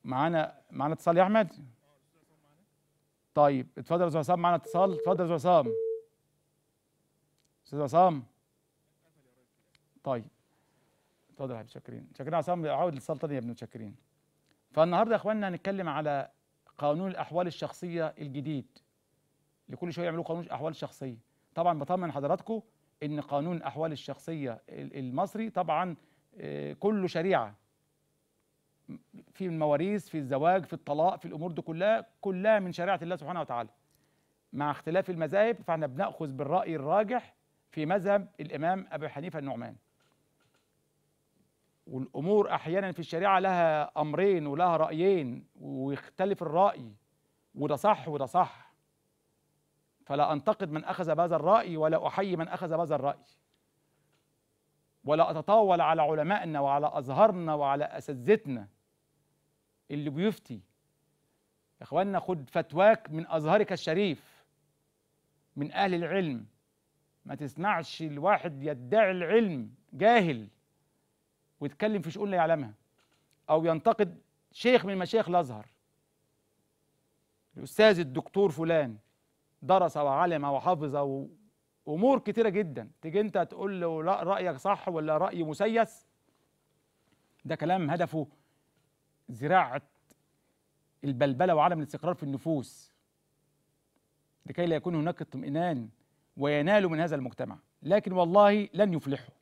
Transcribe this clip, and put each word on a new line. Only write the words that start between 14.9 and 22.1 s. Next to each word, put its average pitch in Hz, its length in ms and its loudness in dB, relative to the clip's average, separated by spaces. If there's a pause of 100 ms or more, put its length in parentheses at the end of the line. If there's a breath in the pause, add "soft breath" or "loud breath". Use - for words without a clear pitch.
يا 214 40 2
إخواننا 202 320 -2
هنتكلم 185 400 -6
على 147 420 -4 (480)
قانون 156 320 0
الأحوال 170 360 -4
الشخصية 165 720 -6
الجديد، 143 600 -8 (880)
اللي 127 100 -14
كل 175 160 -8
شوية 170 120 -6
يعملوا 170 200 -4
قانون 165 240 -6
أحوال 143 280 -8
شخصية. 127 420 -12 (360)
طبعًا 170 240 2
بطمن 175 340 -4